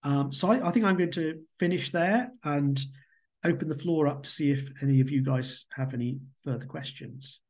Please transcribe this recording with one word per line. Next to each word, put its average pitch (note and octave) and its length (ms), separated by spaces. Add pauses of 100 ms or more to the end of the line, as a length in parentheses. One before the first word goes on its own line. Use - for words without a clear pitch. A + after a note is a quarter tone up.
Um, C#3+ 300
so F3+ 180
I, A#3+ 180
I - 20
think A3 160
I'm F#3+ 100
going F3 160
to D#3+ 300 (160)
finish F3+ 320
there G3 400 (120)
and C#3+ 380 (640)
open E3+ 240
the D#3 60
floor D#3 320
up C#3 160
to - 80
see C#3+ 200
if C#3 200 (100)
any C#3 200
of C3 100
you C#3 120
guys C3 440 (100)
have C3 160
any A#2+ 260 (240)
further B2+ 240
questions. - 840